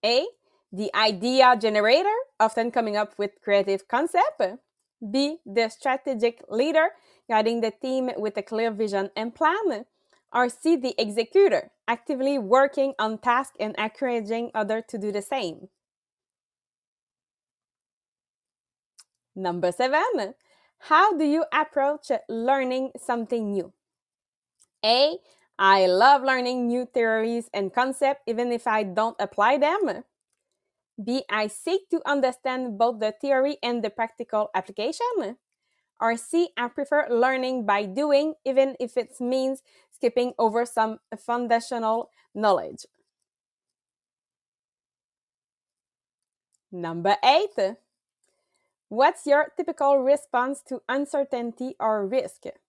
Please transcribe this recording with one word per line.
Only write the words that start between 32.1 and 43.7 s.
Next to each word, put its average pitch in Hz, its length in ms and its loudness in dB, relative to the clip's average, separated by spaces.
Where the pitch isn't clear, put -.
both 226 220 0
the 214 120 -2
theory 277 520 0
and 240 200 -2
the 214 60 -2
practical 226 640 -4
application. 247 840 -4
Or 233 180 -2
C, 339 400 -2
I 240 100 -2
prefer 294 420 0
learning 254 560 0
by 208 200 0
doing, 285 500 2
even 269 340 2
if 247 180 -4
it 233 220 -6
means 262 420 -2
skipping 247 460 -2
over 233 280 2
some 220 340 -2
foundational 233 920 -2
knowledge. 185 520 0